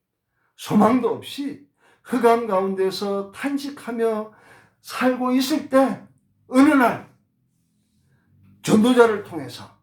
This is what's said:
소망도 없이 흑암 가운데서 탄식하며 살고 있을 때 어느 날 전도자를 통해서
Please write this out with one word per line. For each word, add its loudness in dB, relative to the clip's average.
소망도 2
없이 -10
흑암 2
가운데서 -4
탄식하며 -6
살고 -2
있을 -2
때 0
어느 4
날 0
전도자를 4
통해서 -12